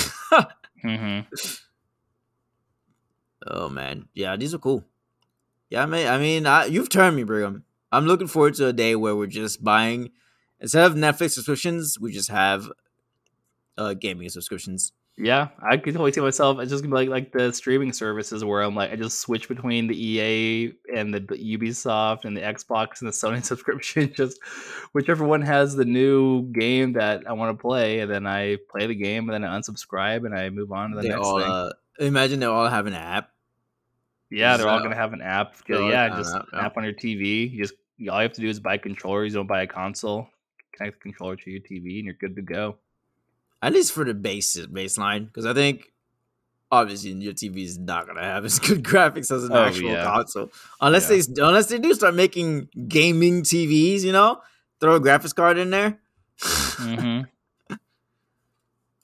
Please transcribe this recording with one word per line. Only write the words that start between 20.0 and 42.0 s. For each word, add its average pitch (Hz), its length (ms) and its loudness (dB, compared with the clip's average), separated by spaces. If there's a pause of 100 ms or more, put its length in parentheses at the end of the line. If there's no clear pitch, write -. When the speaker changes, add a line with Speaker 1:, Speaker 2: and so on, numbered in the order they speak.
Speaker 1:
E 110 200 -2
A 113 760 -2
and 107 160 -4
the, 101 60 -4
the 107 380 -8
Ubisoft 110 680 -2
and 104 140 -8
the 82 40 -6
Xbox 110 600 -4
and 120 80 -8
the - 20 -8
Sony 117 320 -4
<laughs> - 0 -
subscription. 139 680 -2
Just 131 260 -4 (540)
whichever 156 320 2
one 151 160 4
has 143 340 2
the 135 80 2
new 131 600 4 (100)
game 123 400 2
that 107 340 0
I 117 60 -6
wanna 110 220 -2
play, 117 440 0
and 104 100 -4
then 101 160 -4
I 101 340 -2 (120)
play 101 160 -4
the 117 80 -4
game, 107 340 -4
and 110 40 -4 (100)
then - 60 -
I 98 100 -4
unsubscribe, 110 680 -4
and 104 80 -8
I 95 180 -6
move 101 200 -8
on 101 200 -6
to 107 40 -10
the 104 60 -8
Speaker 2:
They 113 80 -2
Speaker 1:
next 101 180 -2
Speaker 2:
all, 98 140 2
Speaker 1:
thing. 95 100 -2
Speaker 2:
uh, 90 200 -4 (280)
imagine 139 400 0
they 127 60 -2
all 113 240 2
have 107 180 0
an 101 60 -6
app. 87 380 -6 (1000)
Speaker 1:
Yeah, 117 260 4
they're 110 140 2
all 110 100 4
Speaker 2:
So 113 40 -4
Speaker 1:
gonna 110 120 -6
have 110 160 -4
an 110 100 -12
app. 98 340 -4 (120)
Speaker 2:
they're 104 140 0
all 104 80 0
Speaker 1:
Yeah, 120 180 4
Speaker 2:
gonna 107 80 -4
have 107 80 -6
Speaker 1:
just 85 120 -6
Speaker 2:
an 95 60 -6 (120)
Speaker 1:
an - 60 -6
Speaker 2:
app. 101 80 -4
Speaker 1:
app 110 100 -8
on 110 80 -6
your 104 80 -6
T 113 220 -6
V. 107 320 -2
You 117 160 -6
just, 98 100 -8 (360)
all 95 100 -2
you 107 40 2
have 113 100 0
to 117 80 -12
do 110 60 -4
is 107 140 -6
buy 101 160 -2
controllers. 101 560 -4
You 101 60 -2
don't 98 80 -6
buy 95 160 0
a 95 40 -6
console. 104 640 -8 (420)
Connect 104 280 -12
the - 20 -20
controller 95 340 -12
to 92 160 -18
your 95 80 -12
T 95 200 -16
V, 90 180 -12
and 107 80 -10